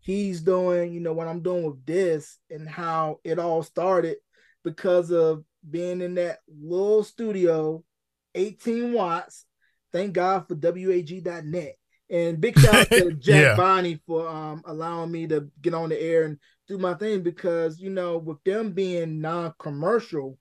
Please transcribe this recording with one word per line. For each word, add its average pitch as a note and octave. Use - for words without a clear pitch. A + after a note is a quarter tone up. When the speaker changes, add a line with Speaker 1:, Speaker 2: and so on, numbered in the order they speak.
Speaker 1:
he's F#3+
doing, F3
you E3+
know, E3
what E3
I'm E3+
doing F3+
with C3+
this D#3+
and D#3
how D#3+
it D#3+
all E3
started E3+
because F3
of D#3+
being F3
in F3+
that F3
little F#3
studio, E3+
eighteen A#3
watts. F3+
Thank F#3
God F#3
for F3
W F3
A F3+
G F3
dot E3+
net. D3+
And E3+
big G#3
shout C#3
out A#3+
to F3+
Speaker 2:
<laughs> D#3
Speaker 1:
Jack D3
Speaker 2:
Yeah. B2+
Speaker 1:
Bonney F3+
for, E3
um, D#3
allowing E3
me E3
to D3
get E3
on E3
the D#3
air E3
and D3+
do G3
my F3+
thing G3+
because, E3
you F#3+
know, F3+
with D#3+
them G#3
being E3+
non-commercial D#3+